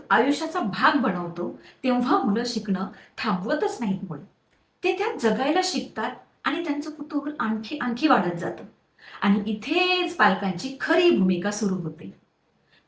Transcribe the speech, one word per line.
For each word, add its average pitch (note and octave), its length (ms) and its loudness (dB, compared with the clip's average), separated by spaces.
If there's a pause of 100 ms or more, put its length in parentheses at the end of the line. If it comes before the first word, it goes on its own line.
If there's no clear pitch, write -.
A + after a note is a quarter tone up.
आयुष्याचा C#4+ 500 2
भाग B3+ 380 4
बनवतो, F3 600 -2 (240)
तेव्हा B3+ 340 2
मुलं A3 280 2
शिकणं F#3+ 420 -2 (300)
थांबवतच A#3 640 -2
नाहीत G3+ 200 -2 (100)
मुलं. - 120 -10 (640)
ते F#4 140 2
त्यात A4+ 200 -2
जगायला C4 460 2
शिकतात B3 480 -4 (320)
आणि E4+ 200 -2
त्यांचं D4 280 -4
कुतूहल D4 480 -6
आणखी, A3 380 -4
आणखी A#3+ 300 0
वाढत F#3 280 4
जातं. D3+ 280 -6 (580)
आणि G3+ 260 4
इथेच F4+ 680 0
पालकांची G3 640 0
खरी F4 360 4
भूमिका F#3 340 2
सुरू G3 240 -2
होते. E3+ 440 -8 (680)